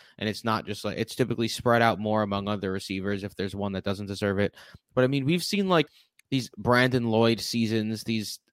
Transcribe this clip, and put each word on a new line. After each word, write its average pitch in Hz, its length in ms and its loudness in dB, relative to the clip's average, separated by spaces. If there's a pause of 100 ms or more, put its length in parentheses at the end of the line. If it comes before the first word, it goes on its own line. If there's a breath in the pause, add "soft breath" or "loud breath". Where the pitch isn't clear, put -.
(180 loud breath)
and 107 120 -4
it's 101 160 -8
not 110 200 0
just, 104 200 -8
like, 104 120 -4
it's - 160 -4
typically 117 360 0
spread 117 320 2
out 110 180 4
more 107 220 0
among 101 260 -2
other 101 240 -2
receivers 98 540 -4
if 98 100 -12
there's 95 180 -6
one 101 200 -4
that 95 100 -6
doesn't 101 240 -4
deserve 98 320 -2
it. 101 160 0 (400 loud breath)
But, 127 80 4
I 127 40 4
mean, 135 180 -2
we've 170 180 2
seen, 202 240 -2
like, 170 200 4 (440 soft breath)
these 127 180 -2 (100)
Brandon 123 480 4
Lloyd 113 320 4
seasons, 110 640 -2
these, 110 360 -4 (140)